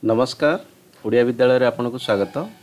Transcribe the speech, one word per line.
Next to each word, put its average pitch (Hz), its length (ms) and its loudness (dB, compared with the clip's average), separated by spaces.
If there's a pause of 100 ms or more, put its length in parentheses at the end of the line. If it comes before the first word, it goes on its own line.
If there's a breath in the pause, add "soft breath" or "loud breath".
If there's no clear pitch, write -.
ନମସ୍କାର, 127 540 0 (460)
ଓଡ଼ିଆ 120 180 2
ବିଦ୍ୟାଳୟରେ 123 420 2
ଆପଣଙ୍କୁ 120 320 -2
ସ୍ୱାଗତ। 101 380 -2 (280)